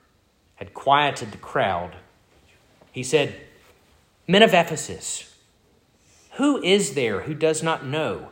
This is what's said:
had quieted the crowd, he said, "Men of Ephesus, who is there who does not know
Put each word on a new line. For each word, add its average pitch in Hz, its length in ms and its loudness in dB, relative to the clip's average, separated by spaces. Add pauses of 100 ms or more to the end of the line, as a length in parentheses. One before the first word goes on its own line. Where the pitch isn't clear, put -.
(560)
had - 180 -16
quieted 139 600 2
the 104 40 -12
crowd, 90 600 -2 (960)
he 127 100 -8
said, 135 380 0 (840)
"Men 196 180 6
of 208 100 6
Ephesus, - 800 -4 (1000)
who 269 300 0
is 185 300 2
there 113 280 -2
who 151 120 -8
does 156 280 0
not 156 240 -2
know 139 460 -6